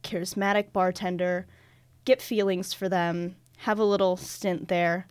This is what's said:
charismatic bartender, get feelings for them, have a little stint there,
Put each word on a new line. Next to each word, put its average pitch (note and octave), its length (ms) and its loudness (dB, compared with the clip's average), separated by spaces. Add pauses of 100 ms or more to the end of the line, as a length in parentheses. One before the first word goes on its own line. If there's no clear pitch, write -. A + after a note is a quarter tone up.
charismatic G3+ 720 -2
bartender, F3+ 720 -2 (580)
get B3+ 160 4
feelings G3 520 0
for F#3+ 160 -4
them, F3 480 -2 (220)
have G#3+ 200 -2
a A3 60 4
little G3 320 4
stint F3+ 520 -4
there, F3 420 2